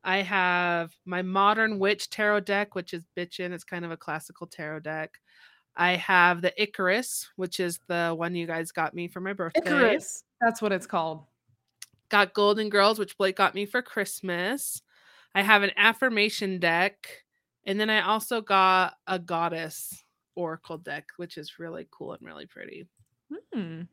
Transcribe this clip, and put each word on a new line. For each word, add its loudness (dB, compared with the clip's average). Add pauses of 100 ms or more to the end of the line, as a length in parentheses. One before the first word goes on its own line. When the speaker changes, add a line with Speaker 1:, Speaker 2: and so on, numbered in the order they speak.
Speaker 1:
I 0
have 0 (100)
my -4
Modern 2
Witch 0
tarot 2
deck, -2
which -8
is -10 (140)
bitchin'. -8
It's -10
kind -8
of -8
a -10
classical -10
tarot -10
deck. -8 (560)
I 2
have 4
the 0
Icarus, -2
which -6
is -2
the 0
one -4
you -4
guys -6
got -4
me -8
for -12
my -6
birthday. -2
Speaker 2:
Icarus. 2 (160)
That's 0
what 0
it's -4
called. -4 (840)
Speaker 1:
Got 4
Golden 4
Girls, 6
which -6
Blake 0
got 4
me -2
for -2
Christmas. -4 (540)
I 2
have 8
an 2
affirmation 2
deck. -2 (420)
And -2
then 0
I 2
also 0
got 4 (120)
a -2
goddess -6 (320)
oracle -8
deck, -10 (100)
which -12
is -16
really -12
cool -14
and -16
really -16
pretty. -18 (680)
Speaker 2:
Hmm. -8